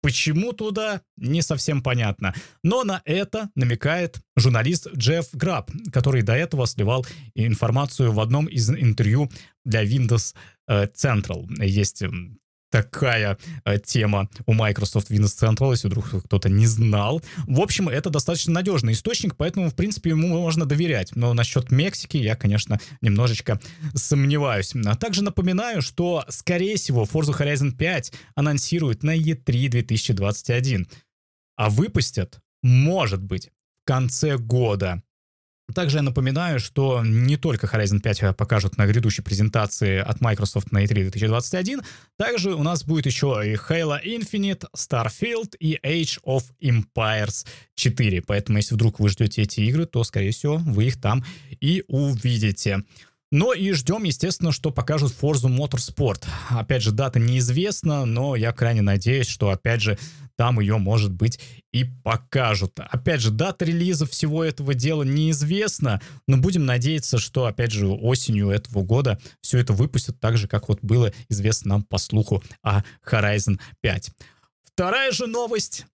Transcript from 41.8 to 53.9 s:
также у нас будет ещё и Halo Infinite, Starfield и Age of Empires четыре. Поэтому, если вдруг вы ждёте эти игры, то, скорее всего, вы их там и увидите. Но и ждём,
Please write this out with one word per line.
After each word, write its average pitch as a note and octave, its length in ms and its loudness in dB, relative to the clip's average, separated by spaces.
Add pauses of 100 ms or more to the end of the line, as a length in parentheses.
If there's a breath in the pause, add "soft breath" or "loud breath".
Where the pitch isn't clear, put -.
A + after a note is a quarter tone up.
также G3 340 -2
у D3+ 80 -2
нас D#3+ 220 -2
будет D3+ 240 0
ещё B2 340 0
и G#2 140 0
Halo D#3 500 -2
Infinite, G3+ 600 -4 (120)
Starfield G#3 800 -4
и D#3 240 0
Age D#3 400 -2
of C3 200 -2 (180)
Empires A2 840 -2 (260 loud breath)
четыре. A2 480 0
Поэтому, G#2 380 0
если G#2+ 160 -2
вдруг G#2+ 240 0
вы G#2 100 4
ждёте G#2+ 320 0
эти G#2 200 -2
игры, C#3+ 260 0
то, A#2 160 -2
скорее G2+ 260 -2
всего, D3 280 -2
вы B2 280 0
их C3 160 -2
там B2 240 0 (340 loud breath)
и F3 280 0
увидите. A2 960 0 (480 loud breath)
Но F#3 200 4
и G3 200 0
ждём, E3+ 320 0